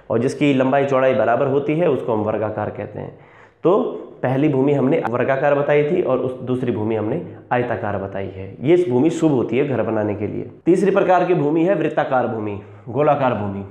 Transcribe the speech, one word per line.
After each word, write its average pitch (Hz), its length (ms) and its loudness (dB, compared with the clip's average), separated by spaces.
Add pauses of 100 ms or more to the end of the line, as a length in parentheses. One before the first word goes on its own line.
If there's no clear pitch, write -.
और 117 100 0
जिसकी 135 340 2
लंबाई 131 320 2
चौड़ाई 131 300 2
बराबर 127 320 2
होती 143 280 0
है 170 140 2
उसको 127 240 -2
हम 107 100 0
वर्गाकार 104 460 -2
कहते 104 300 -10
हैं। 98 180 -12 (460)
तो 190 180 4 (420)
पहली 135 260 2
भूमि 139 240 2
हमने 139 360 2
वर्गाकार 135 460 2
बताई 147 280 2
थी 151 180 0
और 131 160 0
उस 127 240 -6
दूसरी 127 300 -2
भूमि 107 240 -2
हमने 110 260 -2 (300)
आयताकार 117 460 -2
बताई 95 380 -6
है। 95 260 -14
ये 175 280 4
भूमि 123 200 2
शुभ 160 220 0
होती 120 260 0
है 143 100 0
घर 123 140 0
बनाने 104 340 -2
के 104 120 -4
लिए। 101 240 -8 (140)
तीसरी 190 260 4
प्रकार 180 340 4
की 175 80 2
भूमि 160 300 2
है 170 120 2
वृत्ताकार 143 520 0
भूमि, 107 320 -6 (300)
गोलाकार 135 440 2
भूमि। 101 380 -4